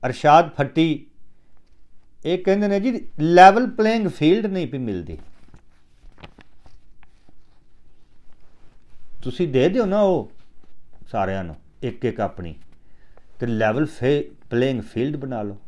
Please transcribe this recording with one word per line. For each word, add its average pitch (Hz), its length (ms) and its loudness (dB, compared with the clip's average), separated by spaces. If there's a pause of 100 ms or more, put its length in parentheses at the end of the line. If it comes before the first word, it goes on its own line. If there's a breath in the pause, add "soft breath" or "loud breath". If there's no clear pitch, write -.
ਅਰਸ਼ਾਦ 151 520 6
ਫੱਟੀ, 156 480 0 (1200)
ਇਹ 180 180 -2
ਕਹਿੰਦੇ 202 240 2
ਨੇ 196 120 2
ਜੀ 233 280 -2 (120)
ਲੈਵਲ 185 500 10
ਪਲੇਇੰਗ 220 380 0
ਫੀਲਡ 170 380 2
ਨਹੀਂ 185 220 -4
ਪਈ 131 100 -8
ਮਿਲਦੀ। 90 400 -6 (4000)
ਤੁਸੀਂ 156 260 -2
ਦੇ 135 220 4
ਦਿਓ 208 160 2
ਨਾ 196 160 2
ਉਹ 180 300 2 (800)
ਸਾਰਿਆਂ 95 320 -2
ਨੂੰ 80 120 -10 (280)
ਇੱਕ 117 220 -6
ਇੱਕ 113 160 -2
ਆਪਣੀ, 90 340 -6 (840)
ਤੇ 123 60 -4
ਲੈਵਲ 113 400 0
ਫੇ-, 147 500 -2 (140)
ਪਲੇਇੰਗ 123 320 0
ਫੀਲਡ 131 340 -4
ਬਣਾ 131 260 -6
ਲਓ। 101 160 -8 (100)